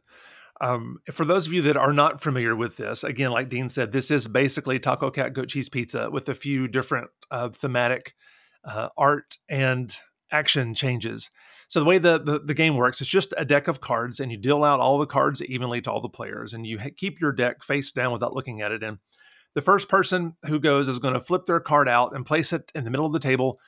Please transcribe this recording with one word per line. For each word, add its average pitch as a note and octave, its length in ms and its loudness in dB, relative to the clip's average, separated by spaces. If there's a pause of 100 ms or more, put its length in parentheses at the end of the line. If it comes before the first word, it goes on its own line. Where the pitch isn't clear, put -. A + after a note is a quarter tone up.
(600)
Um, B2 380 -4 (120)
for D#3 140 -2
those E3 240 2
of D#3+ 40 -8
you F3+ 100 2
that D3 140 4
are C#3 160 4
not D3 300 2
familiar B2 320 0
with A2+ 220 -4
this, A2 260 -6
again, B2+ 300 -2
like B2+ 160 -2
Dean B2+ 200 -4
said, A#2+ 220 -2
this B2+ 220 -2
is A#2+ 160 2
basically C3 500 0
Taco C3 320 -2
Cat C3+ 220 -4
Goat C3 160 -6
Cheese C3+ 200 -6
Pizza A#2 400 -6
with C3 200 -6
a C3+ 60 -4
few C3+ 340 -2
different, B2 420 -2 (220)
uh, B2 160 -4
thematic, B2 640 -2 (500)
uh, A2 320 -6
art C#3+ 420 0 (100)
and C3 440 -2 (380)
action C#3 420 0
changes. A2+ 580 -4 (360)
So - 140 0
the D3 60 4
way F#3 120 8
the, E3 220 6
the, D3 180 0
the D3 160 -4
game D#3+ 220 4
works, B2 240 2
it's C3+ 100 -4
just F#3+ 260 2
a E3 80 -2
deck C#3+ 220 4
of D3 140 -2
cards, A#2+ 400 -4
and C3 100 -6
you A#2 60 -8
deal C#3 260 2
out D3 160 6
all C3 200 4
the D3 80 0
cards C#3 360 2
evenly B2+ 380 -4
to A#2+ 100 -4
all A2 100 -2
the A#2 80 -6
players, A2 460 -12
and A2+ 100 -10
you A2 140 -8
ha-, B2 180 -10
keep - 240 -8
your D3 120 0
deck A#2+ 320 -2
face C#3 260 -4
down B2+ 220 -2
without A#2+ 220 -4
looking B2 260 -8
at G#2 100 -4
it. A2 140 -6
And G#2+ 140 -8 (560)
the E3 80 -2
first G3 260 4
person F3+ 460 2 (100)
who D3+ 160 -2
goes C#3+ 280 4
is B2 120 -2
gonna B2+ 180 0
flip F3+ 280 -2
their E3+ 120 2
card D3 300 4
out A#2+ 260 4
and C3 100 -8
place D#3 280 0
it E3 200 -6
in C#3+ 120 -6
the A2+ 80 -4
middle D3 140 0
of D3 60 -4
the D#3 60 2
table C3 500 0